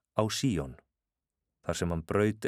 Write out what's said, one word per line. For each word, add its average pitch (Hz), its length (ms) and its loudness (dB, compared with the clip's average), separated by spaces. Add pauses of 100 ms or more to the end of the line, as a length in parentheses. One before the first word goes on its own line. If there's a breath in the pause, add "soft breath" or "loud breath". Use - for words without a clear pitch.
(140)
á 107 160 2
Síón, 78 480 -2 (880)
þar - 160 -2
sem 85 140 0
hann 80 100 -4
braut 107 420 2